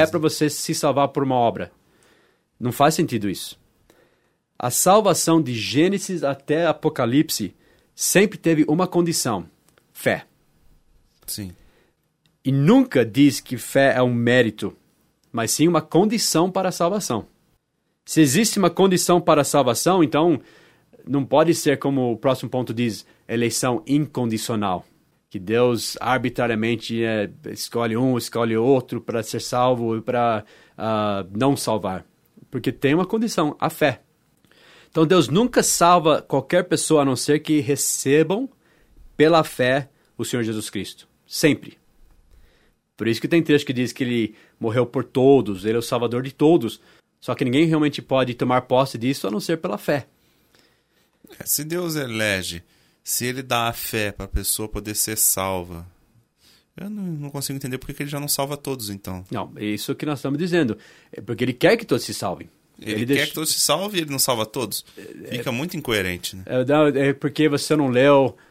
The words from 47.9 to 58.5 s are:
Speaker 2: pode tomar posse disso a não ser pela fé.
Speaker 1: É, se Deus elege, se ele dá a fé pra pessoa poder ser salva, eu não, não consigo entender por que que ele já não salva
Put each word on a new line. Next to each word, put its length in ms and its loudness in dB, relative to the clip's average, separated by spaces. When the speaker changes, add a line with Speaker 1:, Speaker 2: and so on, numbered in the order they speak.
Speaker 2:
pode 320 0
tomar 300 0
posse 340 0
disso 300 -4
a 40 -4
não 80 -4
ser 200 -2
pela 180 -6
fé. 300 -2
Speaker 1:
É, 60 -18
se 180 -4
Deus 320 -6
elege, 680 -4
se 220 -4
ele 180 -6
dá 240 -2
a 60 -2
fé 380 -4
pra 160 -12
pessoa 400 -4
poder 280 -8
ser 220 -4
salva, 680 -2
eu 140 -12
não, 140 -10
não 260 -8
consigo 280 -8
entender 200 -8
por 100 -18
que 60 -12
que 100 -10
ele 60 -10
já 100 -8
não 80 -8
salva 300 -4